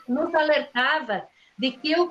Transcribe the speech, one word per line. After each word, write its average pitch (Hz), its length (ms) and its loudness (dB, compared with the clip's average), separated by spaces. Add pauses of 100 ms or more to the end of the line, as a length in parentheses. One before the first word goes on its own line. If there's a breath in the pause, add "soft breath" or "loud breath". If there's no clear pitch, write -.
nos 320 260 0
alertava 277 960 0 (300 soft breath)
de 262 120 -2
que 302 300 -4
o 349 100 2